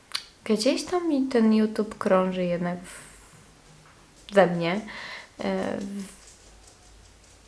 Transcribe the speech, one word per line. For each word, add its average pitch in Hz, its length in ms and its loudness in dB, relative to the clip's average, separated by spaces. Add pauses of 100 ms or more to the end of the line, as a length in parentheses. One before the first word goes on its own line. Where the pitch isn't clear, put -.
(440)
gdzieś 247 400 2
tam 349 240 -2
mi 277 140 2
ten 226 320 4
YouTube 214 440 0
krąży 185 460 2
jednak 175 400 -2
w, - 1500 -20
we 190 120 8
mnie, 175 340 0 (580)
e, 190 400 -4
w, 202 420 -10 (1300)